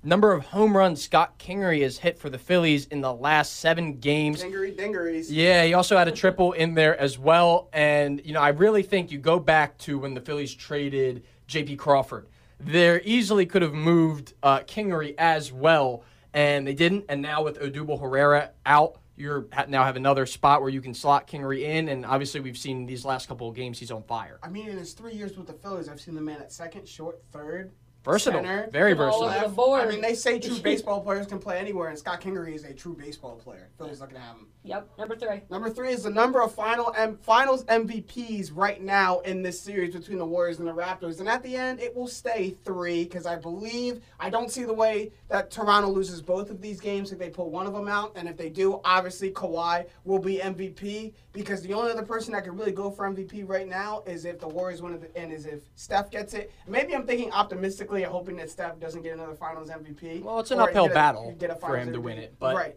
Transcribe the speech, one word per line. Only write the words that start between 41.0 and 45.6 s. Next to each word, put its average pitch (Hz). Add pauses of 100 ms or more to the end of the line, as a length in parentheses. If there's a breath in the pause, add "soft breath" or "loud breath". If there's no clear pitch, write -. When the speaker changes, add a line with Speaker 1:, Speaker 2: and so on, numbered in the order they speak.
Speaker 2:
And 196
at 247
the 254
end, 254
it 240
will 247
stay 220 (160)
three, 175
'cause 170
I 170
believe, 226 (180 soft breath)
I 180
don't 226
see 247
the 226
way 220 (180 soft breath)
that 202
Toronto 208